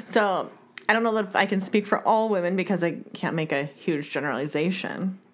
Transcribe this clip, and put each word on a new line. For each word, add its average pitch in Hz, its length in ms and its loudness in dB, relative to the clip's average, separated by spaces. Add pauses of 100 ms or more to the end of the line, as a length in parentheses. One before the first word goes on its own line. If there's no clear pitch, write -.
So 190 460 0 (380)
I 214 40 4
don't 226 100 4
know 220 160 2
if 196 180 -2
I 196 100 6
can 196 140 0
speak 208 260 2
for - 200 2
all 220 220 4
women 185 280 0
because 180 260 0
I 170 160 0 (140)
can't - 240 -4
make 156 160 -2
a 143 120 0 (120)
huge 147 340 -4
generalization, 151 1080 -2 (160)